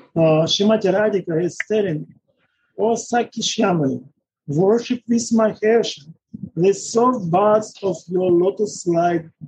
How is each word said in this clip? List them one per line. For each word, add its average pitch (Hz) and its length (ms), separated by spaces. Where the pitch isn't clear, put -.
uh, 160 300
Шримати 208 420
Радика 185 540
is 175 140
telling, 190 360
"О, 220 200
Саки - 460
Шьямали, 165 600
worship 196 600
this 233 260
Mahesh, 220 680
the 185 180
soft 226 580
buds 214 500
of 190 140
your 180 240
lotus-like 175 1000